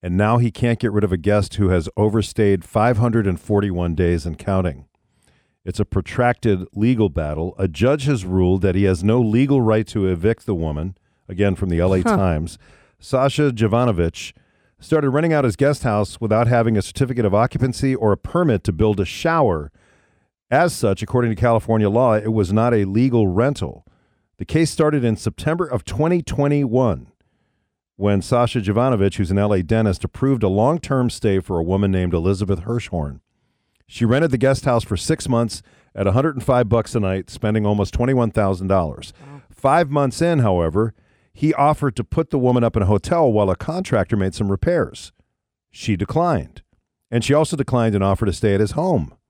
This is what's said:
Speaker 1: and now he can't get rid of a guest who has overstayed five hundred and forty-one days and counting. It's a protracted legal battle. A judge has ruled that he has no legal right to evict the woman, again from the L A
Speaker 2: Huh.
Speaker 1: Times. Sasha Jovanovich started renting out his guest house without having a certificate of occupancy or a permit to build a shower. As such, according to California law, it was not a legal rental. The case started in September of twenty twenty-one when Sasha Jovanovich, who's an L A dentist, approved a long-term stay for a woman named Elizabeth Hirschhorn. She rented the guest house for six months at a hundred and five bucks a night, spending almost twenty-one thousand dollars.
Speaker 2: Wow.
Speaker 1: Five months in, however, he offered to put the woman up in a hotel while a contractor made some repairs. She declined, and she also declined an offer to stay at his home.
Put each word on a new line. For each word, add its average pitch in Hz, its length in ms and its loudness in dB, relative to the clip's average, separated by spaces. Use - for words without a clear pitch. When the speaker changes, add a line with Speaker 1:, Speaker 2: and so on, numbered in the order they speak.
Speaker 1:
and 90 140 -4
now 107 220 4
he 120 120 2
can't 117 300 -2
get 107 140 -2
rid 104 100 2
of 95 80 0
a 92 60 0
guest 101 380 0
who 101 160 2
has 85 260 0
overstayed 101 640 0
five 113 360 0
hundred 113 280 2
and 90 100 -2
forty-one 90 580 -2
days 85 300 0
and 80 140 -8
counting. 87 460 -2
It's 92 160 -8
a - 20 0
protracted 101 920 0
legal 110 360 2
battle. 76 480 -6
A 95 100 0
judge 127 380 0
has 131 180 0
ruled 92 380 2
that 92 140 0
he 98 100 2
has 92 180 2
no 110 160 2
legal 127 420 2
right 110 260 2
to 98 200 -2
evict 87 380 -2
the 101 100 -2
woman, 82 400 -6
again 98 280 0
from 95 120 -4
the 85 140 0
L 92 120 2
A 92 80 2
Speaker 2:
Huh. 104 140 2
Speaker 1:
Times. 85 420 -2
Sasha 135 540 0
Jovanovich 107 800 0
started 147 300 0
renting 156 240 0
out 147 100 2
his 113 140 0
guest 139 260 0
house 104 380 -2
without 113 260 2
having 113 300 2
a 98 40 0
certificate 120 440 -2
of 98 100 0
occupancy 127 580 0
or 107 200 0
a 92 40 0
permit 151 460 -2
to 101 80 -2
build 101 300 0
a 90 40 0
shower. 107 640 -2
As 160 200 2
such, 98 280 0
according 120 320 0
to - 60 -2
California 110 500 2
law, 117 260 2
it 107 180 -2
was 98 180 0
not 117 220 2
a 104 100 2
legal 113 460 2
rental. 110 560 -2
The - 80 -12
case 160 260 0
started 151 320 0
in 117 140 0
September 160 500 -4
of 123 200 -6
twenty 160 360 0
twenty-one 127 840 0
when 101 260 0
Sasha 120 380 0
Jovanovich, 104 560 0
who's 92 160 -2
an 98 60 0
L 104 160 2
A 92 100 0
dentist, 110 400 0
approved 131 400 -2
a 98 60 0
long-term 127 600 0
stay 98 300 -2
for 90 180 -4
a 82 60 -2
woman 95 260 0
named 90 240 0
Elizabeth 92 480 -2
Hirschhorn. 87 600 -6
She - 160 -4
rented 131 280 2
the 135 60 0
guest 131 280 0
house 120 180 2
for 101 140 -4
six - 320 -4
months 117 320 -2
at 98 100 -4
a 98 80 2
hundred 139 220 2
and 120 80 -8
five 123 240 2
bucks 113 280 0
a 117 40 2
night, 95 300 -2
spending 107 360 -2
almost 104 280 0
twenty-one 123 380 0
thousand 95 360 0
dollars. 87 460 -2
Speaker 2:
Wow. 143 240 -20
Speaker 1:
Five 147 400 0
months 143 320 0
in, 170 180 2
however, 95 540 2
he 151 220 -2
offered 147 420 0
to 120 80 -6
put - 260 -4
the 151 100 -2
woman 123 260 2
up 113 100 0
in 107 80 2
a 90 40 2
hotel 127 440 2
while 104 180 2
a 90 60 2
contractor 139 600 -2
made 92 180 -2
some 98 160 -2
repairs. - 600 -2
She - 260 -4
declined, 120 680 -2
and 120 140 -2
she 139 100 0
also 156 220 2
declined 120 400 0
an 98 60 2
offer 98 240 0
to 95 80 0
stay 104 200 0
at 98 60 0
his 107 120 0
home. 151 420 -2